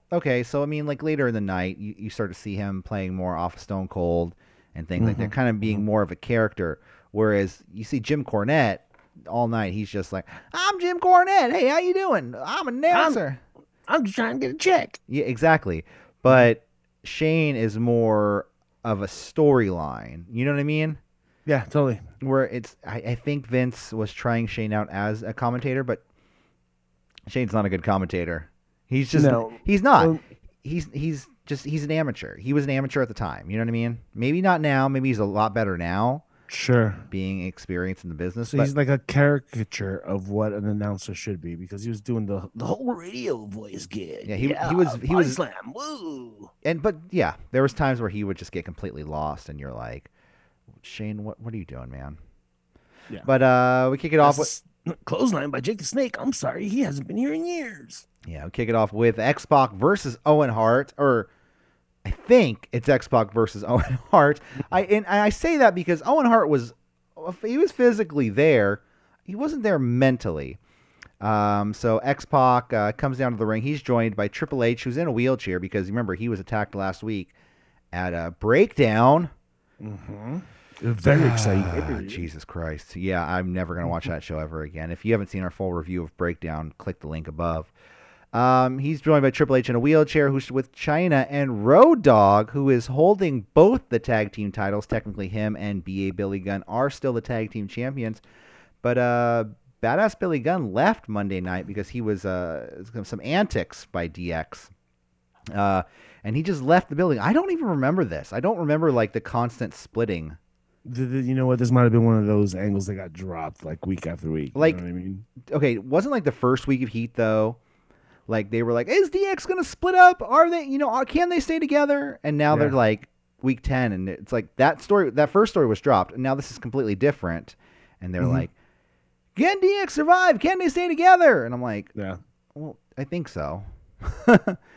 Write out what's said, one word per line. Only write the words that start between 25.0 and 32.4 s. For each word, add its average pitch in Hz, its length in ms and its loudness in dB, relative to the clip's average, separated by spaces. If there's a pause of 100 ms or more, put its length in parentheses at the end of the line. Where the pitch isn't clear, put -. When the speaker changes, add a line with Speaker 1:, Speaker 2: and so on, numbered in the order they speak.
Speaker 1:
a 107 100 -8
commentator, 127 500 -4
but 123 200 -4 (1200)
Shane's 120 260 -4
not 107 120 2
a 98 40 -2
good 92 140 -2
commentator. 87 640 -2 (360)
He's 131 260 -2
just, 151 140 4
Speaker 2:
No. 117 280 2 (100)
Speaker 1:
he's 196 180 2
not. 208 260 6
Speaker 2:
Well 160 120 0 (440)
Speaker 1:
He's, 156 300 -6
he's 143 340 -6 (200)
just, 143 180 -8
he's 147 180 -4
an 147 80 -6
amateur. 135 460 -4
He 120 160 -4